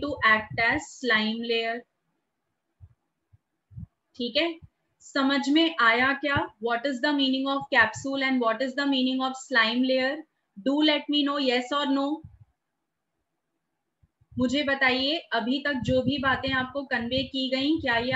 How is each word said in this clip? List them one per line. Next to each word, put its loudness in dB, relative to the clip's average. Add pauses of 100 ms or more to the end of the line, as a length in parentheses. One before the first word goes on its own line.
to -4 (160)
act 2
as 0
slime -2 (120)
layer। -2 (2250)
ठीक -6
है, 2 (600)
समझ 2 (100)
में 4
आया 4 (120)
क्या? 0 (320)
What -2
is -4
the 2
meaning 0
of -2 (100)
capsule 2
and 0
what 0
is -4
the -2
meaning 0
of -4
slime 2
layer? 2 (440)
Do 0 (140)
let 0
me 2
know, -2
yes 0
or 0
no। 2 (2250)
मुझे 0
बताइए, 0 (160)
अभी 0
तक -2
जो 2
भी -2
बातें 0
आपको -4 (100)
कन्वे -2 (100)
की -4
गई, 0
क्या 0
ये -2